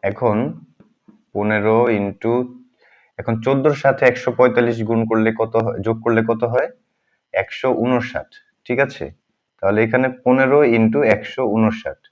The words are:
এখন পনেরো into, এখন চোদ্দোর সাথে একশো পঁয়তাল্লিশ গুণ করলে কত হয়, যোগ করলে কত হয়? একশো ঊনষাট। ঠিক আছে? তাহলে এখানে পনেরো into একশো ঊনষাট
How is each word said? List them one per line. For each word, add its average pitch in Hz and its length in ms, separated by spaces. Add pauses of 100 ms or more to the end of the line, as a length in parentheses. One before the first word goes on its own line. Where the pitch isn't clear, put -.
এখন 104 280 (960)
পনেরো 107 440 (220)
into, 101 340 (840)
এখন 113 140 (120)
চোদ্দোর 139 380
সাথে 135 220
একশো 123 320
পঁয়তাল্লিশ 120 400 (120)
গুণ 113 200
করলে 110 200 (120)
কত 113 140
হয়, 110 300
যোগ 113 180
করলে 113 260
কত 113 140 (100)
হয়? 135 160 (640)
একশো - 360 (140)
ঊনষাট। 123 460 (360)
ঠিক 123 200
আছে? - 200 (540)
তাহলে 98 260
এখানে 127 220 (160)
পনেরো 131 360 (180)
into 113 220 (160)
একশো - 260 (140)
ঊনষাট 110 440 (120)